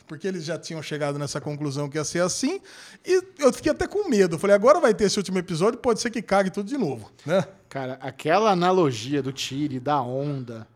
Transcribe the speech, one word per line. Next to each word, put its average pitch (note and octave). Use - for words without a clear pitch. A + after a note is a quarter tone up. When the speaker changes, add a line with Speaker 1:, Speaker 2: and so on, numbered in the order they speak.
Speaker 1:
porque D#3+
eles F#3
já D#3
tinham D#3
chegado D3
nessa C#3+
conclusão C#3+
que D3
ia D3+
ser F3
assim, C4
e F4+
eu C#4
fiquei D4+
até E4+
com G4+
medo. G3
Eu -
falei, G3
agora B3+
vai B3+
ter G3+
esse F#3+
último F#3
episódio, F#3
pode A#3
ser A#3+
que A3+
cague G3
tudo G3+
de C#4+
novo, B2+
né? F3
Speaker 2:
Cara, C3
aquela D#3+
analogia D3
do C3
Tiri, C3+
da C#3
onda B2